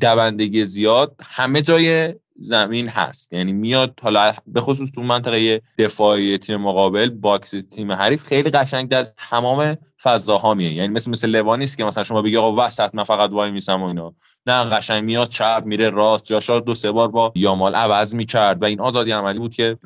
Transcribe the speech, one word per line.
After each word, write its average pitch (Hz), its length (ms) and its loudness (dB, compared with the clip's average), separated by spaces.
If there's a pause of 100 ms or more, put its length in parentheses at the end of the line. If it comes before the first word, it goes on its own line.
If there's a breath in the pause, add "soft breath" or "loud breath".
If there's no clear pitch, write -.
دوندگی 110 640 2
زیاد 107 580 2
همه 131 400 -2
جای 165 520 2 (240)
زمین 113 500 0
هست، 95 440 -6
یعنی 92 200 -2
میاد، 123 500 0
حالا 107 300 4 (140)
به 120 140 -4
خصوص 135 300 -2
تو 123 120 -10
منطقهٔ 117 580 0 (180)
دفاعی 104 600 2
تیم 104 180 -6
مقابل، 101 520 0
باکس 104 420 -2 (200)
تیم 101 220 -8
حریف 107 300 0
خیلی 143 280 0
قشنگ 135 380 0
در 127 180 0 (240)
تمام 135 460 0 (260)
فضاها 107 520 2
میاد، 87 180 -2
یعنی 90 160 -2
مثل، 110 220 -4
مثل 117 180 -2
لوا 110 280 2
نیست 135 220 -4
که 113 60 -2
مثلاً 104 200 -2
شما 107 180 -2
بگی: 107 140 0
"آقا 113 300 2
وسط 107 280 -2
من 104 100 -2
فقط 104 260 2
وای 104 200 -2
میسم" 95 320 -2
و - 20 -4
اینا. 85 300 -8 (320)
نه، 123 60 2
قشنگ 110 520 0
میاد 117 240 0
چپ، 113 380 -2
میره 107 240 0
راست. 104 340 2
جاشا 113 360 0
دو 117 140 -4
سه 107 180 -4
بار 113 160 2
با 113 260 0
یامال 95 400 2
عوض 107 400 0
می‌کرد 107 480 0
و - 20 0
این 107 160 -2
آزادی 120 300 -2
عملی 101 280 -2
بود 117 160 -8
که 113 320 -2